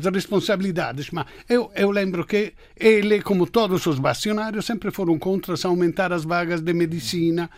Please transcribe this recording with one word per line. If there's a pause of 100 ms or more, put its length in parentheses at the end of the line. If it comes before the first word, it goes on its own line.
responsabilidades.
Mas (240)
eu,
eu
lembro
que (240)
ele,
como
todos
os
bastionários,
sempre
foram
contra (120)
aumentar
as
vagas
de
medicina.